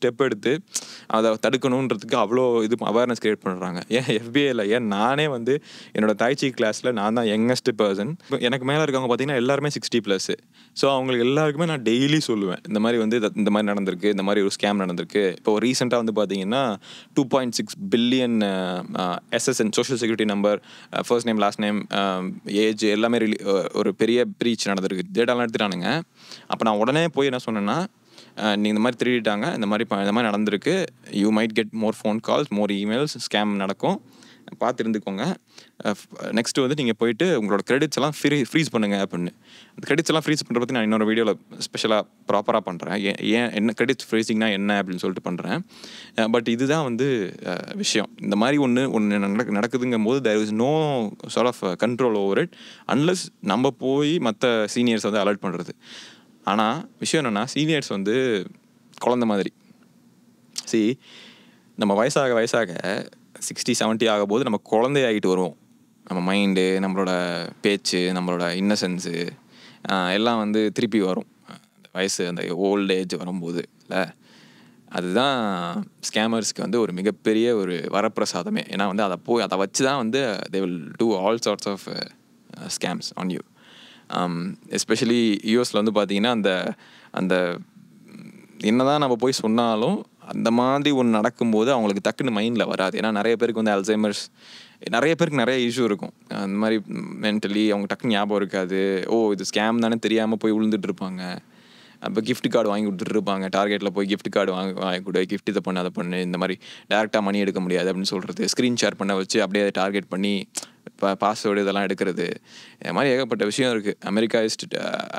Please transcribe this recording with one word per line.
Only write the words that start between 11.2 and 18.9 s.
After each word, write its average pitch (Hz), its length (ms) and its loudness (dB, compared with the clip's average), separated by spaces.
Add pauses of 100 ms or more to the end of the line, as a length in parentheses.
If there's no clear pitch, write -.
எல்லாருக்குமே 151 400 2
நான் 151 160 -2
டெய்லி 135 440 4
சொல்லுவேன், 101 300 0 (100)
இந்த 104 140 2
மாதிரி 117 200 4
வந்து 107 160 2
இத-, 107 180 2
இந்த 104 160 2
மாதிரி 104 220 2
நடந்திருக்கு, 95 320 -2
இந்த 101 180 2
மாதிரி 101 240 2
ஒரு 98 40 0 (120)
ஸ்கேம் 101 240 2
நடந்திருக்கு. 90 500 0
இப்போ 107 220 2
ரீசென்ட்டா 123 460 2
வந்து 113 80 0
பாத்தீங்கன்னா, 104 640 0 (380)
டூ 143 120 2
பாயிண்ட் 127 260 0
சிக்ஸ் - 220 -6 (160)
பில்லியன், 120 500 4
அ, 92 440 -2 (140)